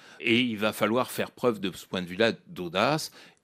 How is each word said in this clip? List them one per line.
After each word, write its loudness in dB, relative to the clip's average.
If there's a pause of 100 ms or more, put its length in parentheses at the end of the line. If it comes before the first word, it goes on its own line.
(200)
Et 4
il 0
va 0
falloir 0
faire -4
preuve -2
de -2
ce -14
point -6
de -6
vue-là 2 (140)
d'audace. 0 (300)